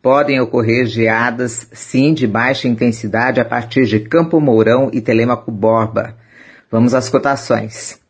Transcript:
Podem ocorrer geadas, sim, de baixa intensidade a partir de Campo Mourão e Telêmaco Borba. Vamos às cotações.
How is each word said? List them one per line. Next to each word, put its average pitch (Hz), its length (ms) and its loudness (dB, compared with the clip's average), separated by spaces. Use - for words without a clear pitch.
Podem 135 400 2
ocorrer 120 460 0
geadas, 117 840 -2
sim, 143 440 0
de 127 120 -2
baixa 120 400 0
intensidade 117 720 0
a 120 60 0
partir 123 400 -2
de 107 160 2
Campo 160 400 0
Mourão 120 500 4
e 117 120 -4
Telêmaco 117 500 0
Borba. 110 640 0
Vamos 120 240 2
às 127 160 -2
cotações. 123 1000 -2